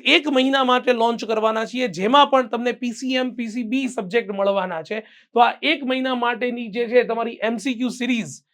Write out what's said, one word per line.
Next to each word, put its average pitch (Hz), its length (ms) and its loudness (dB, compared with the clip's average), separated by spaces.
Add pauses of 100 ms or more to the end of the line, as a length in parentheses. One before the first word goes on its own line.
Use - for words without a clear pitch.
એક 294 240 4
મહિના 262 360 2
માટે 247 280 2
લોન્ચ 233 320 0
કરવાના 220 400 0
છીએ, 240 240 -4
જેમાં 233 420 4
પણ 262 180 2
તમને 240 240 -2
પી 240 200 -6
સી 262 220 -4
એમ, 254 200 -2
પી 240 140 -6
સી 240 140 -6
બી 254 260 -2
સબ્જેક્ટ 202 420 -2
મળવાના 196 520 0
છે. 220 180 -8
તો - 400 -2
આ 233 120 6 (100)
એક 285 220 0
મહિના 262 300 0
માટેની 240 540 -2
જે 226 200 -4
છે 240 140 4
તમારી 233 400 -2
એમ 226 140 0
સી 247 180 -2
ક્યુ 240 140 -2
સિરીઝ 226 540 -4 (120)